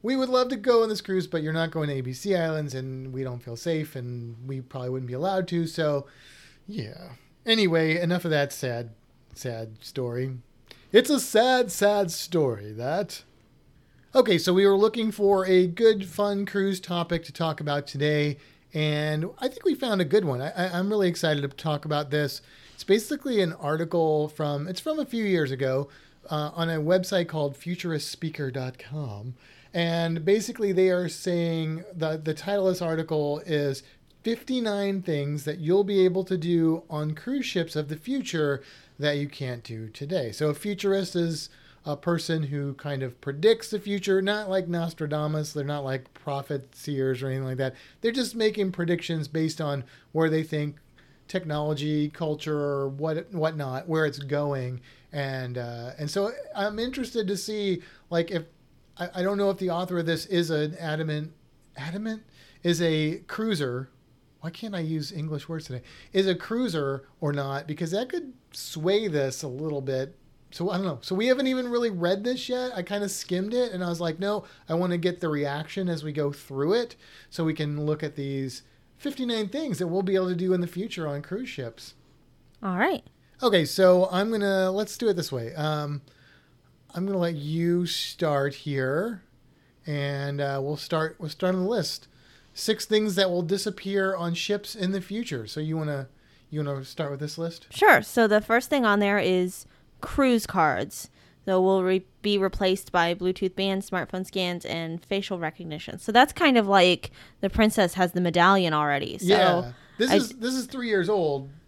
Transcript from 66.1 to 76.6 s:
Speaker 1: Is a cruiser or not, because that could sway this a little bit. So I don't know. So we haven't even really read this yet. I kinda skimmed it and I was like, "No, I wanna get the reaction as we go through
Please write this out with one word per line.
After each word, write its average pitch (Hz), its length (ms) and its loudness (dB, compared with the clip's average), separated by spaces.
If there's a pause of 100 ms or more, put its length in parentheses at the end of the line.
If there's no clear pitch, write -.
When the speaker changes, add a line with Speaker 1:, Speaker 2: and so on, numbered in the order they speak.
Speaker 1:
Is 190 140 4
a 180 80 4
cruiser 160 680 -2 (160)
or 147 140 0
not, 143 340 -4
because 156 240 -4
that 220 160 -2
could 285 240 -6 (220)
sway 190 560 -2
this 139 340 -2
a 151 60 -8
little 143 320 -6
bit. 131 340 -4 (360)
So 180 180 -4
I 180 80 0
don't 196 80 -2
know. 143 160 -4
So - 140 -4
we 220 100 2
haven't 262 220 4
even 254 200 0
really 240 220 0
read 185 340 0
this 247 240 -4
yet. 247 280 -4
I 180 80 -4
kinda 202 260 -4
skimmed 196 460 -4
it 247 160 0
and 185 120 -4
I 175 60 -2
was 165 100 -4
like, 165 200 -2
"No, 202 240 -2 (260)
I 160 60 0
wanna 175 240 2
get 175 200 -2
the 170 80 -2
reaction 151 640 -2
as 151 140 -4
we 156 80 -6
go 143 200 -2
through 143 420 -2